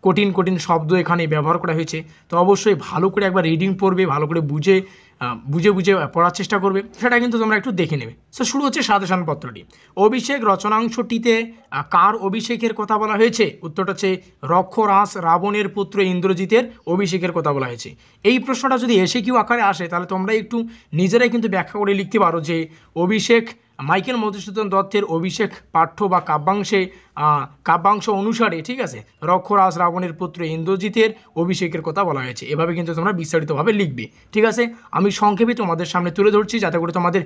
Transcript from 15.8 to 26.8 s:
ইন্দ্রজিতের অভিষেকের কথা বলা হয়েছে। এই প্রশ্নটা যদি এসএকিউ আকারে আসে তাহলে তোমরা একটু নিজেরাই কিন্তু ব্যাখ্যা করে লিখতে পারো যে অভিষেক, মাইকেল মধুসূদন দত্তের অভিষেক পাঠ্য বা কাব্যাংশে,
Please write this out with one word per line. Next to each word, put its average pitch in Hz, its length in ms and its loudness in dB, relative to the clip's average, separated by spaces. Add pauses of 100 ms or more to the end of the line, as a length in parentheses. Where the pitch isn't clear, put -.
ইন্দ্রজিতের 190 720 2 (160)
অভিষেকের 180 460 -2
কথা 151 200 0
বলা 135 140 -2
হয়েছে। 120 280 -12 (300)
এই 247 140 4
প্রশ্নটা 262 400 -2
যদি 226 220 2
এসএকিউ 240 360 0
আকারে 233 260 2
আসে 180 260 0
তাহলে 175 180 -4
তোমরা 190 260 -4
একটু 226 360 -2 (240)
নিজেরাই 190 360 4
কিন্তু 233 200 -2
ব্যাখ্যা 185 300 -4
করে 202 160 2
লিখতে 196 240 -2
পারো 165 220 2
যে 160 280 -4 (280)
অভিষেক, 220 540 2 (320)
মাইকেল 190 340 0
মধুসূদন 208 520 -4
দত্তের 196 360 0
অভিষেক 180 460 -4 (220)
পাঠ্য 185 320 0
বা 180 160 2
কাব্যাংশে, 185 680 0 (240)